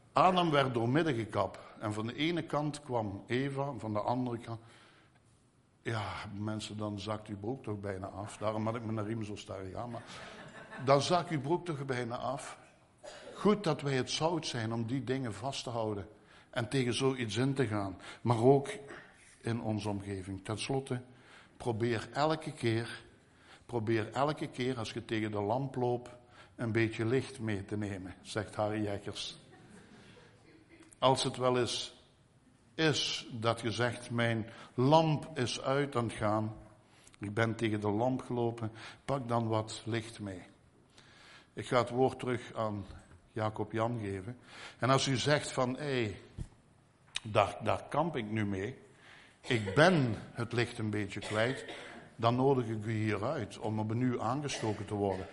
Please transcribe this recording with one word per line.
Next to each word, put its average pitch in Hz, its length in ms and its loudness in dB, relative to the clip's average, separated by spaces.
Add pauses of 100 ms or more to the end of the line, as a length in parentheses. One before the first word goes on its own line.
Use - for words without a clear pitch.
(120)
Adam 175 380 6
werd 139 240 6
doormidden 127 400 4
gekapt 104 440 0 (220)
en 110 120 0
van 107 140 -2
de 120 80 -6
ene 160 280 0
kant 147 400 -2
kwam 107 440 -2
Eva, 135 520 -2
van 110 140 -4
de 104 80 0
andere 120 380 0
kant." 117 220 -10 (1200)
Ja, 104 280 -2 (260)
mensen, 107 380 -6
dan 107 240 -4
zakt 104 280 -6
uw 107 80 -6
broek 113 260 -6
toch 104 180 -6
bijna 98 260 -4
af. 95 300 -10
Daarom 107 300 0
had 113 80 0
ik 117 100 -6
mijn 107 220 -2
riem 110 180 -4
zo 101 120 -8
sterk 95 380 -10
aan, 117 160 -8
maar 113 120 -10 (840)
dan 139 180 8
zakt 170 280 2
uw 160 100 0
broek 170 240 0
toch 151 200 -4
bijna 123 320 -2
af. - 420 -6 (760)
Goed 208 300 4
dat 151 160 2
wij 139 140 0
het 127 160 0
zout 160 360 2
zijn 113 260 -2
om 117 140 0
die 127 180 -2
dingen 123 300 -2
vast 127 300 -6
te 131 60 -6
houden 110 380 -2 (420)
en 120 180 -2
tegen 123 260 2
zoiets 127 420 0
in 135 180 2
te 131 120 2
gaan, 101 320 -2 (220)
maar 117 180 4
ook 135 300 8 (720)
in 117 200 -2
onze 107 280 -2
omgeving. 95 560 -6
Ten 107 140 -4
slotte, 131 440 -2 (540)
probeer 113 560 0
elke 156 400 0
keer, 117 500 0 (640)
probeer 110 460 0
elke 147 360 0
keer 127 300 -2
als 110 140 -4
je 113 120 -6
tegen 107 260 -2
de 104 100 -2
lamp 127 340 0
loopt, 123 360 0 (460)
een 117 160 -2
beetje 113 320 2
licht 120 360 0
mee 107 240 -2
te 104 120 -6
nemen, 98 460 -6
zegt - 320 -4
Harry 107 280 0
Jekkers. - 540 -6 (1600)
Als 165 240 4
het 123 140 -2
wel 123 220 2
eens - 420 -2 (760)
is - 580 2
dat 113 280 2
je 120 100 -2
zegt, 117 400 0
"Mijn 117 360 2 (280)
lamp 151 640 6
is 123 220 0
uit 139 360 0
aan 120 80 4
het 107 80 -2
gaan, 110 440 0 (600)
ik 104 160 -6
ben 113 200 4
tegen 107 260 0
de 104 100 2
lamp 127 320 2
gelopen," 117 500 -2 (320)
pak 135 240 -2
dan 117 200 2
wat 110 360 0
licht 113 360 -4
mee. 95 220 -8 (1080)
Ik - 140 -8
ga 131 120 4
het 120 120 4
woord 127 280 2
terug 123 360 -4
aan 107 300 -2 (480)
Jacob 107 400 -4
Jan 113 280 0
geven. 98 380 -6 (400)
En 117 120 2
als 135 160 6
u 139 100 2
zegt 139 340 2
van, 131 260 0
"Hé, 123 400 0 (1080)
daar, 104 400 2
daar 104 200 0
kamp 151 340 0
ik 107 140 -4
nu 110 160 0
mee, 101 320 -4 (600)
ik 107 340 0
ben 143 400 8 (180)
het 117 200 -6
licht 117 260 0
een 110 120 -2
beetje 104 300 -4
kwijt," 113 440 0 (520)
dan 117 200 4
nodig 131 300 4
ik 110 180 -4
u 113 80 -2
hier 107 320 2
uit 127 340 -4
om 107 200 -2
opnieuw 113 440 0
aangestoken 117 640 -2
te 104 80 -4
worden. 98 380 0